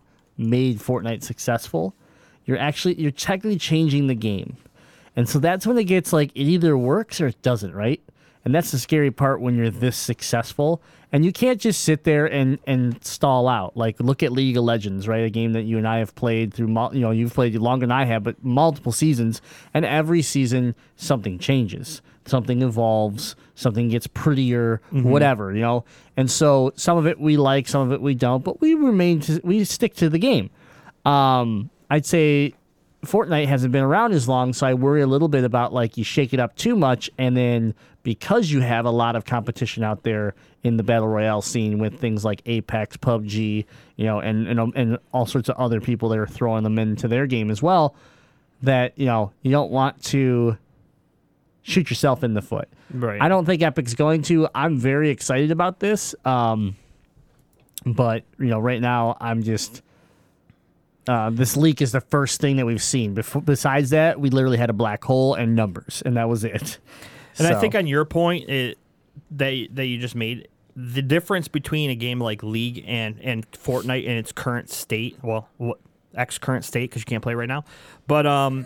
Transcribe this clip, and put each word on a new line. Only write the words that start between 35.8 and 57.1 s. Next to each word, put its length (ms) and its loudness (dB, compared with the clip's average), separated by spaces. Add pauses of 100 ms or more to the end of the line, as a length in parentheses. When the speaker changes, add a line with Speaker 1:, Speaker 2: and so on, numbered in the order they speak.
Speaker 1:
you 60 -4
shake 300 0
it 60 0
up 160 -2
too 200 0
much, 420 2
and 180 2
then 380 2 (300)
because 480 0
you 100 2
have 240 0
a 60 2
lot 240 2
of 100 -4
competition 580 -4
out 200 -4
there 320 -2 (280)
in 140 2
the 60 0
Battle 240 2
Royale 340 0
scene 380 -2
with 200 -4
things 260 -2
like 200 -2
Apex, 520 -4
pub 280 0
G, 400 -2 (320)
you 80 -2
know, 140 0
and, 280 -2
and, 120 0
um, 160 -2
and 220 0 (160)
all 120 0
sorts 240 -4
of 80 -4
other 240 0
people 280 -2
that 100 0
are 80 -2
throwing 360 -2
them 160 0
into 280 -2
their 200 0
game 240 -2
as 100 -2
well, 340 2 (640)
that, 360 2
you 80 0
know, 260 0 (100)
you 100 0
don't 200 2
want 340 0
to 520 2 (1080)
shoot 260 0
yourself 340 0
in 100 0
the 80 0
foot. 260 -6 (260)
Speaker 2:
Right. 280 -4
Speaker 1:
I 80 4
don't 160 2
think 160 2
Epic's 320 0
going 300 2
to. 320 2
I'm 220 0
very 320 2
excited 420 0
about 280 -2
this, 340 -2 (120)
um, 500 0 (1080)